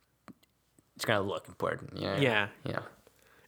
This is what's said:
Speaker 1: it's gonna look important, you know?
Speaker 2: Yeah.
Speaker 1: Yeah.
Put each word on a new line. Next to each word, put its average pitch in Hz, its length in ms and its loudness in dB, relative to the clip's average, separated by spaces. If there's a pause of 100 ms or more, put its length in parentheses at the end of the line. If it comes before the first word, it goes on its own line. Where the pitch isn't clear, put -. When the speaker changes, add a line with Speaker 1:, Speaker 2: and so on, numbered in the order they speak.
(960)
Speaker 1:
it's - 100 -8
gonna 107 160 4
look 92 260 -4
important, - 500 -4
you 98 100 -4
know? 98 100 0
Speaker 2:
Yeah. 110 300 4 (180)
Speaker 1:
Yeah. - 140 -2 (680)